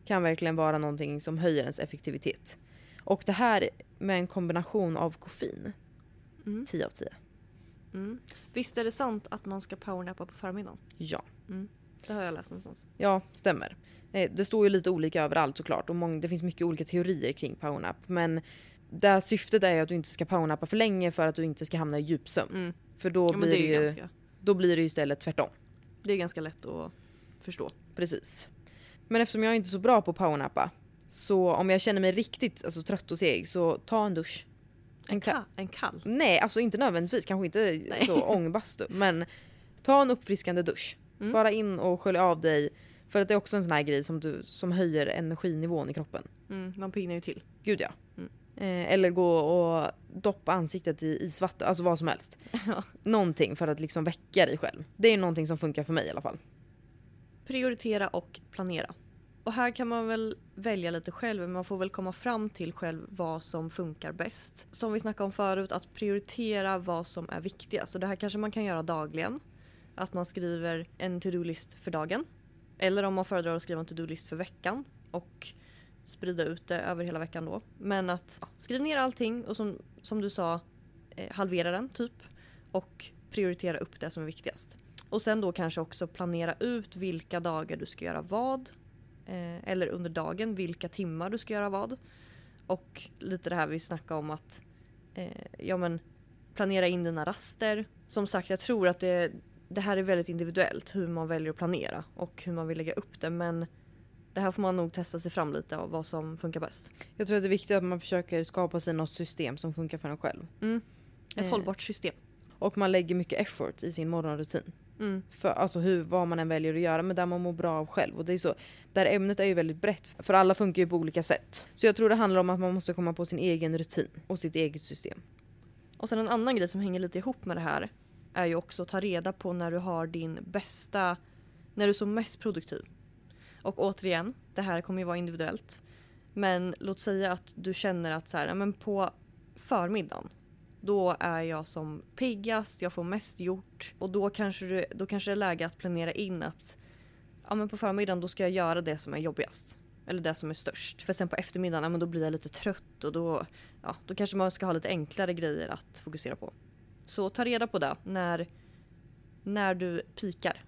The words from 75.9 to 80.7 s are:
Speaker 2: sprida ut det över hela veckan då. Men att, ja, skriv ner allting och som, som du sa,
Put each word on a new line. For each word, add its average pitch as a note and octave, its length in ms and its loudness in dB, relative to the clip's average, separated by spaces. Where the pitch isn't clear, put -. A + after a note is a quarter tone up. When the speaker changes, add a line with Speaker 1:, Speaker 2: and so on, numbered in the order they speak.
Speaker 2:
sprida F3+ 400 -4
ut D#3+ 240 -4
det F3 120 0
över F3 260 -2
hela E3+ 140 -4
veckan E3 260 -6
då. F#3 160 -6
Men F#3+ 320 -2
att, - 320 -6
ja, - 60 -12
skriv B3+ 240 -4
ner D4+ 160 0
allting A#3+ 480 -2
och G#3+ 120 -6
som, G#3 240 -4
som G#3+ 200 -4
du G3+ 80 -2
sa, E3+ 300 0